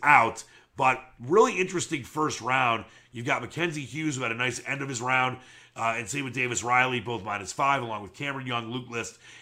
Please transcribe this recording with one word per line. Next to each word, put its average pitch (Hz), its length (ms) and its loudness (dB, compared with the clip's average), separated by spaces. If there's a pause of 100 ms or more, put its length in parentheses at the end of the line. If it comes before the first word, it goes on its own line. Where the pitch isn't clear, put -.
out. 123 400 6 (340)
But 131 260 2 (160)
really 190 400 4
interesting 175 440 -2
first 151 380 -4
round. 120 440 2 (260)
You've 120 140 -10
got 127 160 0
Mackenzie 151 420 -4
Hughes, 147 320 -4
who 131 80 -4
had 117 80 -2
a 113 40 -4
nice 123 300 -2
end 135 160 -4
of 139 60 -6
his 127 140 -6
round, 127 360 0 (380)
uh, 113 220 0
and 117 100 -6
same 139 160 -4
with 127 100 -8
Davis 123 300 -2
Riley, 123 380 4
both 104 240 -6
minus 101 260 -6
five, 139 320 2
along 107 200 -6
with 92 100 -14
Cameron 135 340 -8
Young, 117 240 -4
Luke 123 180 -8
List, 117 300 -8 (220)